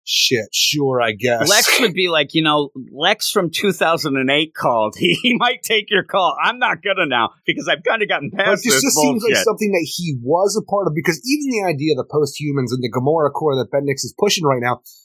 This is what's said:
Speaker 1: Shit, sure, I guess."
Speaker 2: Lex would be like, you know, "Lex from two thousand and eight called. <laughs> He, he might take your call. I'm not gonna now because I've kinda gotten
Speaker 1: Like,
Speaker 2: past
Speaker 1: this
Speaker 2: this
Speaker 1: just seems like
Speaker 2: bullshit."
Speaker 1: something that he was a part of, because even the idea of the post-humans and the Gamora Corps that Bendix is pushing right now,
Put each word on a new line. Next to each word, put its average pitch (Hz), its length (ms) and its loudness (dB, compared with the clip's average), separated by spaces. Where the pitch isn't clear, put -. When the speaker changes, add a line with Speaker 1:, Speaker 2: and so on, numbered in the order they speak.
Speaker 1:
Shit, - 480 0
sure, 135 480 0
I 113 120 2
guess." 117 360 0
Speaker 2:
Lex 208 320 4
would 208 140 2
be 180 160 0
like, 151 240 0
you 160 80 2
know, 151 260 2
"Lex 170 380 -2
from 180 200 0
two 190 220 0
thousand 160 460 0
and 131 120 0
eight 156 220 2
called. 113 440 0
<laughs> - 20 -14
He, 175 160 -2
he 240 240 0
might 247 240 -2
take 214 280 -2
your 190 140 2
call. 170 340 0
I'm 202 200 -2
not 185 240 -2
gonna 190 240 -2
now 120 240 2
because 165 200 -4
I've 160 160 0
kinda 226 220 0
gotten 170 260 -2
Speaker 1:
Like, 196 140 -2
Speaker 2:
past 214 200 0
Speaker 1:
this 214 100 2
Speaker 2:
this - 80 2
Speaker 1:
just - 160 0
seems 254 240 2
like - 100 0
Speaker 2:
bullshit." 101 120 2
Speaker 1:
something 214 280 0
that 170 180 0
he 160 300 -6
was 175 340 0
a 214 60 -2
part 202 160 0
of, 160 80 0
because 160 300 -2
even 277 240 -2
the 220 180 0
idea 156 280 0
of - 20 2
the - 160 -6
post-humans 139 640 -2
and 127 100 -2
the 117 80 -4
Gamora 143 400 2
Corps 147 240 0
that 123 160 -2
Bendix 139 320 -2
is 113 140 -12
pushing 202 260 0
right 135 160 4
now, 123 200 -2